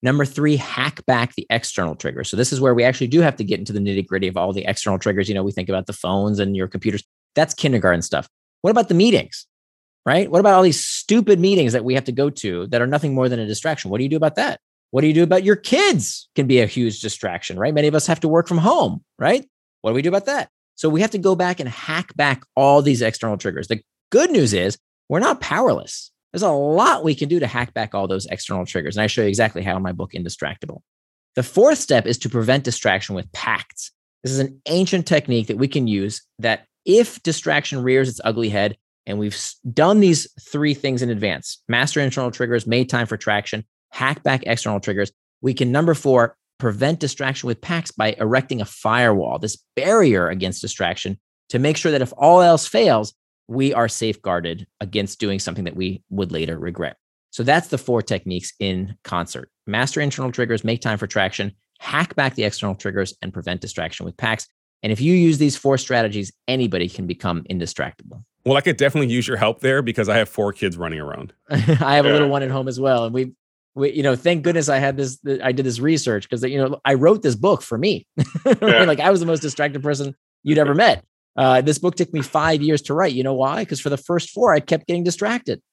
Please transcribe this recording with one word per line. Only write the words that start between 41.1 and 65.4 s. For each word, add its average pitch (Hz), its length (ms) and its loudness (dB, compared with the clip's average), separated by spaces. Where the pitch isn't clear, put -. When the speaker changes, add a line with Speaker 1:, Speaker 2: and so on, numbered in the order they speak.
Speaker 1:
advance, 98 560 -6
master 127 340 0
internal 131 300 -2
triggers, 117 360 -2
made 123 240 2
time 120 160 0
for 107 100 -8
traction, 107 480 -4
hack 135 320 -4
back 135 240 0
external 110 340 -2
triggers, 101 300 -4
we 131 140 -2
can, 123 180 0
number 160 220 4
four, 127 420 2
prevent 131 400 -2
distraction 131 480 -6
with 120 140 -4
pacts 170 320 -6
by 110 260 0
erecting 123 420 0
a 104 40 -4
firewall, 104 760 0
this 104 180 -8
barrier 135 520 4
against 92 320 -6
distraction, 98 560 -6
to 123 100 -2
make 147 180 0
sure 160 160 0
that 139 100 0
if 123 160 -6
all 170 240 8
else 170 240 6
fails, 139 480 2
we 135 260 -2
are 117 160 0
safeguarded 92 760 -4
against 101 400 -6
doing 101 180 -2
something 92 260 -8
that 85 120 -8
we 92 340 -6
would 95 220 -4
later 80 260 -6
regret. 82 380 -8
So - 120 -8
that's 151 260 2
the 139 100 -4
four 120 240 -2
techniques 90 560 -6
in 95 460 -4
concert. 82 460 -8
Master 120 340 -4
internal 135 320 -4
triggers, 117 320 -4
make 120 160 -2
time 110 180 -4
for 104 80 -8
traction, 98 460 -4
hack - 380 -4
back 135 180 0
the 120 100 -4
external 101 300 -4
triggers, 98 480 -6
and 95 100 -12
prevent 90 280 -8
distraction - 440 -10
with 87 120 -12
pacts. 113 320 -4
And 110 100 -2
if 107 80 -2
you 160 140 4
use 165 240 4
these 147 180 2